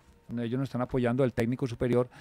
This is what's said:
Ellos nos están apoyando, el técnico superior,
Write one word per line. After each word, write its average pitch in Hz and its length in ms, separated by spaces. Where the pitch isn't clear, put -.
Ellos 117 300
nos 135 80
están 123 140
apoyando, 123 420
el 120 80
técnico 120 340
superior, 120 420